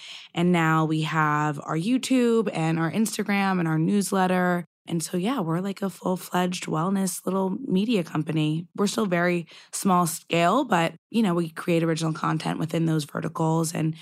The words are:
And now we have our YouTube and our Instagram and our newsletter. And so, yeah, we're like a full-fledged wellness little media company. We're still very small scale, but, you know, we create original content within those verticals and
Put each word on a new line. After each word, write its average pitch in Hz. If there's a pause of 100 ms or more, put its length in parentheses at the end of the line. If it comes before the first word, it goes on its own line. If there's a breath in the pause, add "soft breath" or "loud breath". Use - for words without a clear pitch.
(340 loud breath)
And 175
now 160
we 156
have 151
our 156
YouTube 233
and 165
our 165
Instagram 196
and 170
our 160
newsletter. 180 (200)
And 170
so, -
yeah, 220
we're 165
like 196
a 196
full-fledged 180
wellness 185
little 190 (100)
media 196
company. 156
We're 202
still 214
very 175 (240 loud breath)
small 180
scale, 170
but, 170 (180)
you 226
know, 180
we 170
create 165
original 160
content 156
within 165
those 160
verticals 160
and 160